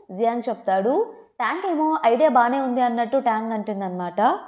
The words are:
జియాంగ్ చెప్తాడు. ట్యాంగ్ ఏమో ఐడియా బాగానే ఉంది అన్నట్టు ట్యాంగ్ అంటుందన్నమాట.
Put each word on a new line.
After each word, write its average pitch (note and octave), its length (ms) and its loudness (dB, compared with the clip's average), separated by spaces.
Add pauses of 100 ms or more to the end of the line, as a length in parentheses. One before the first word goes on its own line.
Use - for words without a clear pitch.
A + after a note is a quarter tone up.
(120)
జియాంగ్ A#3 380 -2
చెప్తాడు. G#3+ 640 0 (260)
ట్యాంగ్ F4 320 -2
ఏమో D#4 340 0
ఐడియా B3 240 4
బాగానే B3 320 4
ఉంది B3+ 200 -2
అన్నట్టు A#3 360 0
ట్యాంగ్ A3+ 360 -2
అంటుందన్నమాట. G3 840 -2 (100)